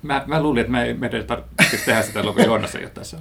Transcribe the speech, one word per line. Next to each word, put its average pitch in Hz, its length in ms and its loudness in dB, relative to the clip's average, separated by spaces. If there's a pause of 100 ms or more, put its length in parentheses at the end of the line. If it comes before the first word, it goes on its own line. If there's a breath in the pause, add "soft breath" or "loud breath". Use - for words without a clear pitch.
Mä, 143 240 -2
mä 156 160 0
luulin, 139 180 2
että 110 120 0
me 123 120 2
ei, 120 100 -2
meidän 117 260 -4
ei 107 60 -8
tarvitsisi - 600 0
tehdä 113 160 4
sitä, 104 200 -4
kun 101 220 4
Joonassa 107 340 0
ei - 60 -8
ole - 100 -12
tässä. - 260 -14